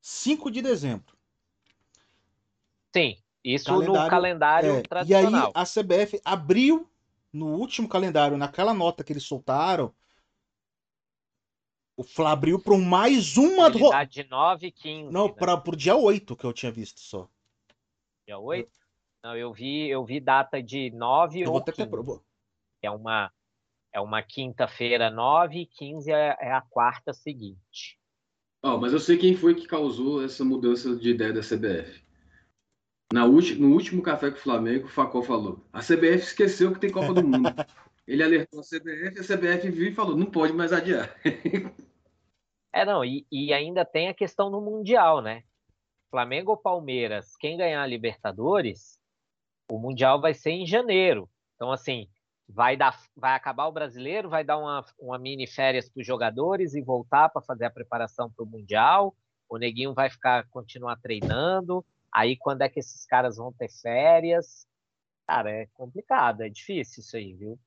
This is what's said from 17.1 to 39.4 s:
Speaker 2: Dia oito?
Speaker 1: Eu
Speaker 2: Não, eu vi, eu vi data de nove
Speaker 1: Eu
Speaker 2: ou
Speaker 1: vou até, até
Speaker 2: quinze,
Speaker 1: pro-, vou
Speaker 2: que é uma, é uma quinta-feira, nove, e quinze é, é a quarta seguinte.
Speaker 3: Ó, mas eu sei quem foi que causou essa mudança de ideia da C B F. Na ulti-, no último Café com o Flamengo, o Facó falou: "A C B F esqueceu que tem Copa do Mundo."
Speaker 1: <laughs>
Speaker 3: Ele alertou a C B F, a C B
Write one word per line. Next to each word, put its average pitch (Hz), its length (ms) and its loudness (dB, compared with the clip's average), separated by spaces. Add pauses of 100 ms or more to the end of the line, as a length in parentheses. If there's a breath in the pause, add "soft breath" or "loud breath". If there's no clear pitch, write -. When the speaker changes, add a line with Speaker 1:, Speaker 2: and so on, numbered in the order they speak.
Speaker 2:
Dia 104 100 -16
oito? 160 320 -10 (540)
Speaker 1:
Eu 117 60 -14
Speaker 2:
Não, 117 80 -10
eu 120 160 -10
vi, 139 360 -6
eu 131 160 -4
vi 131 140 -8
data 135 420 0
de 127 300 -8
nove 143 500 0
Speaker 1:
Eu 170 60 -2
Speaker 2:
ou 160 60 -2
Speaker 1:
vou - 80 -2
até, 165 100 -8
até 208 120 -8
Speaker 2:
quinze, 113 60 -8
Speaker 1:
pro-, 123 140 -8
vou 131 200 -12 (560)
Speaker 2:
que - 60 -10
é 104 60 -4
uma, 107 400 -4 (600)
é 104 80 -6
uma 107 220 -4
quinta-feira, 120 880 -2
nove, 147 520 2
e 170 40 -10
quinze 147 460 -10
é, 151 280 0
é 123 120 -6
a 131 100 0
quarta 123 520 -2
seguinte. 107 840 -16 (640)
Speaker 3:
Ó, 127 140 0
mas 123 160 0
eu 156 60 2
sei 175 180 6
quem 185 180 6
foi 170 200 4
que 170 120 -10
causou 139 560 -2
essa 131 220 -4
mudança 120 500 0
de 117 140 -2
ideia 110 240 0
da 113 80 -2
C 107 160 -4
B 101 220 -2
F. - 260 -16 (1080)
Na 120 140 4
ulti-, 156 300 8
no 143 160 6
último 180 320 2
Café 147 260 -2
com 139 80 -10
o - 40 -20
Flamengo, 120 440 -2
o - 40 -16
Facó 127 340 -2
falou: 110 500 -4
"A 110 80 -12
C 165 160 4
B 165 160 6
F 180 120 2
esqueceu 185 460 2
que - 80 -6
tem 196 120 -2
Copa 143 200 -2
do 180 120 4
Mundo." 131 260 4
Speaker 1:
<laughs> - 400 -10 (160)
Speaker 3:
Ele 139 160 0
alertou 160 380 2
a 147 40 -18
C 160 160 -10
B 160 280 -10
F, 196 120 -10
a 185 40 -10
C 196 120 -2
B 175 120 -2